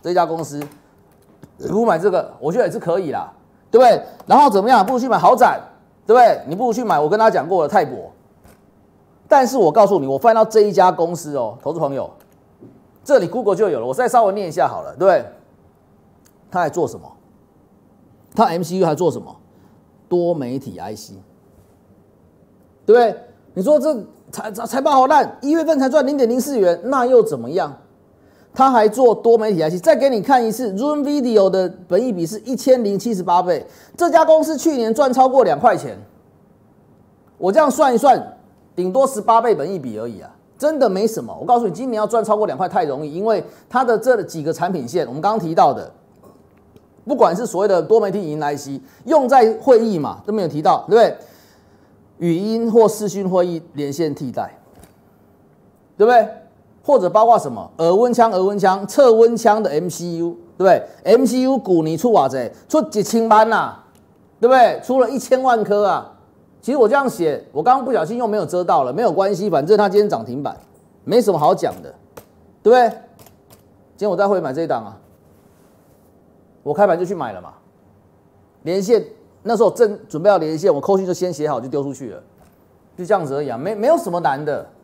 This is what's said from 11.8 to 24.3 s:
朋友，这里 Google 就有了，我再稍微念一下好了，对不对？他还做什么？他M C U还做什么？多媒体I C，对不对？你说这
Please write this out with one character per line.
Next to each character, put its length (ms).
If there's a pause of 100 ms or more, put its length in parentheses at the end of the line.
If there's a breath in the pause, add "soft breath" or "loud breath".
朋 120
友， 160 (920)
这 160
里 80
Google 300
就 120
有 120
了， 60
我 60
再 160
稍 160
微 80
念 160
一 40
下 160
好 140
了， 140
对 20
不 60
对？ 200 (1300)
他 100
还 100
做 180
什 100
么？ 80 (1300)
他 100
M 180
C 160
U 80
还 80
做 160
什 100
么？ 160 (720 soft breath)
多 240
媒 260
体 200
I 180
C， 160 (1700)
对 100
不 20
对？ 160 (380)
你 100
说 160
这 160 (380)